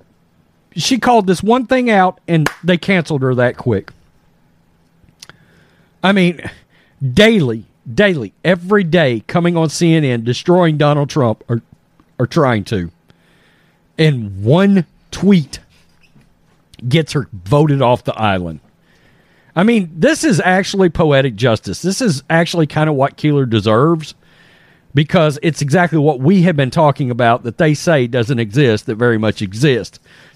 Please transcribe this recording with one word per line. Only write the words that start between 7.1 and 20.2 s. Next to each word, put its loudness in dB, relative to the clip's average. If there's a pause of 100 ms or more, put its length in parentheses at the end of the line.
daily, 0 (100)
every 0
day 0
coming 0
on 0
C 2
N 2
N, -2
destroying 0
Donald 0
Trump, -2
or, -2 (560)
or -2
trying 0
to. -6 (1040)
And -2
one 2 (260)
tweet 0 (1300)
gets -2
her -4
voted 0
off 0
the -8
island. -4 (960)
I 2
mean, 0
this 0